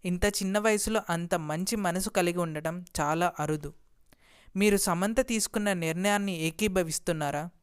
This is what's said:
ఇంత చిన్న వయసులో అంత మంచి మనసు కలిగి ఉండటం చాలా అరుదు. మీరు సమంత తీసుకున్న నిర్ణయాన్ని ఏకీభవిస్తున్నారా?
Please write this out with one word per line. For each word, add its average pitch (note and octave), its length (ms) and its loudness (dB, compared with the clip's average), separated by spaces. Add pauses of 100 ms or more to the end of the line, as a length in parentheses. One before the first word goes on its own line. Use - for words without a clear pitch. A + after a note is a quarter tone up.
ఇంత F3+ 200 0
చిన్న G3+ 340 0
వయసులో G#3+ 500 2
అంత E3+ 260 0
మంచి E3 400 -2
మనసు F#3+ 340 0
కలిగి F3 300 0
ఉండటం E3 460 -4 (160)
చాలా E3 380 2
అరుదు. D3+ 340 -4 (840)
మీరు G3+ 220 4
సమంత G3+ 500 2
తీసుకున్న G#3+ 460 0
నిర్ణయాన్ని F#3 680 0
ఏకీభవిస్తున్నారా? D#3+ 1080 -2 (140)